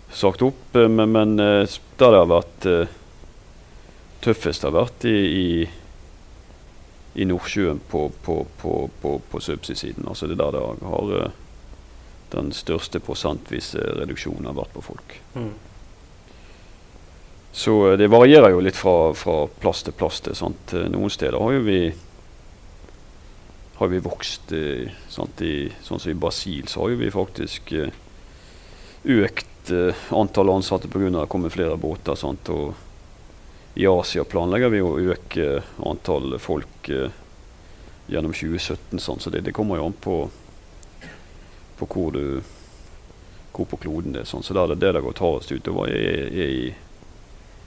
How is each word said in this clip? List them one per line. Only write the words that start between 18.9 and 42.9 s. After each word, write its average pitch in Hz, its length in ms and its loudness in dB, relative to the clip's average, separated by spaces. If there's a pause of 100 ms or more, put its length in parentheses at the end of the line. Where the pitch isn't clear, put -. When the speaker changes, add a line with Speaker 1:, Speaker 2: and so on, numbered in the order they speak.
Speaker 1:
fra 78 320 0 (140)
plass 90 260 -2
til 78 100 -8
plass, - 280 -2
det, - 160 -6
sant? - 240 -6 (100)
Eh, 87 160 -2
noen 101 220 -2
steder 62 260 -2
har 113 160 0
jo 135 140 0
vi, 95 120 2 (2000)
har 95 160 0
vi 92 100 0
vokst, - 540 -8
eh, 69 340 -4 (220)
sant? - 220 -8 (100)
I, 73 260 -4 (140)
sånn - 160 -8
som 87 100 -6
i 82 140 -6
Brasil, 78 420 -6
så - 140 -10
har 92 140 -2
jo 120 100 -4
vi 101 100 -4
faktisk, - 480 -6 (140)
eh, 73 160 -4 (1120)
økt, - 680 0
eh, 87 240 2 (220)
antall 98 400 4
ansatte 95 320 -2
på 95 160 -4
grunn 90 100 0
av 80 80 0
at 85 60 -4
det - 80 -6
kommer 85 180 -2
flere 82 240 -2
båter, 78 400 -4
sant? - 320 -6
Og 78 240 -4 (1040)
i 95 120 4
Asia 87 360 2
planlegger 98 440 0
vi 104 120 2
å 80 160 0 (160)
øke 71 480 -2 (240)
antall 67 560 -4
folk, - 480 -6
eh, 67 200 -4 (1000)
gjennom 80 240 -4
tjue 82 240 -4
sytten, - 400 -8
sant? - 240 -8
Så 87 80 -10
det, 87 160 -4
det 90 80 -6
kommer 104 240 -2
jo 76 80 -4
an 90 80 -6
på, 82 360 -6 (1400)
på - 160 -8
hvor 82 240 -4
du, 69 240 -4 (1120)